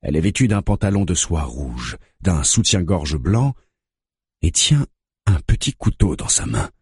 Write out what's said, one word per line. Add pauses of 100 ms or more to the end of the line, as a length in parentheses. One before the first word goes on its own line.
Elle
est
vêtue
d'un
pantalon
de
soie
rouge, (240)
d'un
soutien-gorge
blanc, (840)
et
tient (400)
un
petit
couteau
dans
sa
main. (120)